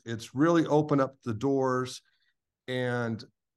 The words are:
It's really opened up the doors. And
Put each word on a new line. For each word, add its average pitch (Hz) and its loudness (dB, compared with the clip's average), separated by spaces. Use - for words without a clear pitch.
It's 113 -10
really 160 4
opened 151 2
up 131 -2
the 120 -4
doors. 127 -2
And 123 -4